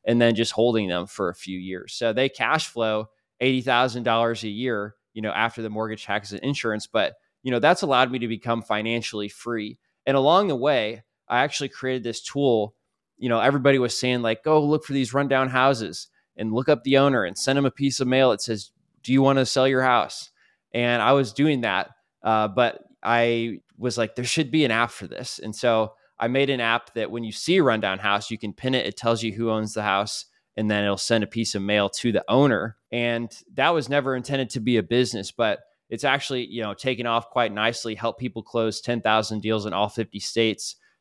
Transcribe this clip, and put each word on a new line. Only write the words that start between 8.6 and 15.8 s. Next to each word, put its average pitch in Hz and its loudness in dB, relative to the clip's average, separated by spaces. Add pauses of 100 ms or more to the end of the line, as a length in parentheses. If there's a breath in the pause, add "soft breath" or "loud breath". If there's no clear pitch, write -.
financially 107 -4
free. 110 -8 (280)
And 135 2
along 165 4
the 151 0
way, 117 0 (240)
I 120 2
actually 143 -4
created 131 -4
this 113 -8
tool. 117 0 (440)
You 127 -4
know, 117 2
everybody 135 4
was 123 0
saying, 123 0
like, 113 -2
"Go 156 4
look 147 0
for 139 -6
these 127 -2
rundown 135 2
houses 127 0 (280)